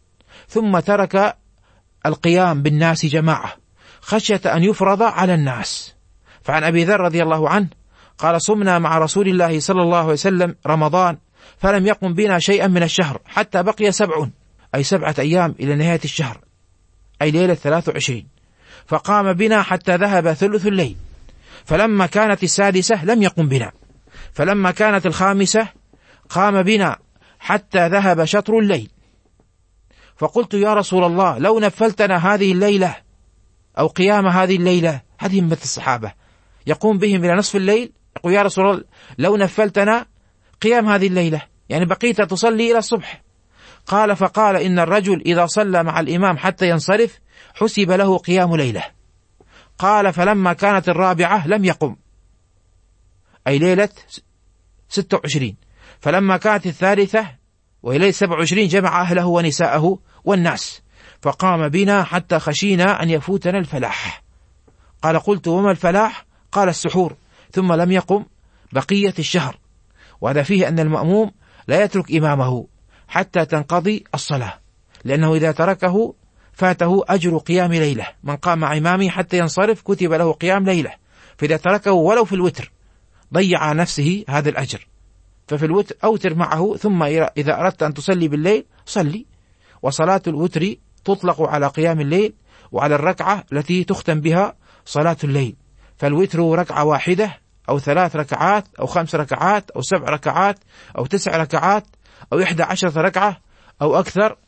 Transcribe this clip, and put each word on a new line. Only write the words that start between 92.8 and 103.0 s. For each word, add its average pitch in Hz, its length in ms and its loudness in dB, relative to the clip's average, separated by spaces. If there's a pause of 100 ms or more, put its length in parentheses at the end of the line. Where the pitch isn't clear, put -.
الركعة 180 580 -2
التي 170 320 -2
تختم 170 360 -2
بها 165 360 0 (280)
صلاة 160 400 -2
الليل، 135 320 -2 (400)
فالوتر 165 440 0
ركعة 165 440 0
واحدة 170 540 0 (300)
أو 139 100 -2
ثلاث 156 380 0
ركعات 175 480 -2 (160)
أو 131 60 -2
خمس 170 280 -4
ركعات 151 560 -2
أو 131 120 -8
سبع 175 260 -2
ركعات 160 500 0 (400)
أو 123 80 -4
تسع 185 300 -2
ركعات 165 500 0 (460)
أو 165 100 2
إحدى 175 200 -2
عشرة 165 380 -2